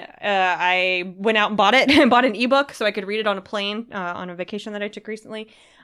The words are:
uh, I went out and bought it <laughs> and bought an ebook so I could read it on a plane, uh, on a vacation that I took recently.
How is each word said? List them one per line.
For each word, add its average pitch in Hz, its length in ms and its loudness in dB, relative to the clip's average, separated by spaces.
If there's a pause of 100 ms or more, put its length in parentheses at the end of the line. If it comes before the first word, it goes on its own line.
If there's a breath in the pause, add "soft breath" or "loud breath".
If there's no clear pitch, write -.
(220)
uh, 185 360 2
I 180 600 0
went 214 200 0
out 214 120 2
and 214 80 -6
bought 208 160 4
it 269 180 4
<laughs> - 0 -
and 294 180 6
bought 240 160 4
an 226 100 0
ebook 254 380 0
so 226 120 -4
I 208 60 2
could 202 140 -6
read 208 140 -4
it 214 80 -2
on 202 100 0
a 185 40 -10
plane, 208 500 -8
uh, 180 240 -8
on 180 140 -10
a 175 60 -12
vacation 202 380 -10
that 208 80 -8
I 208 60 -6
took 202 200 -14
recently. 220 420 -14 (340 soft breath)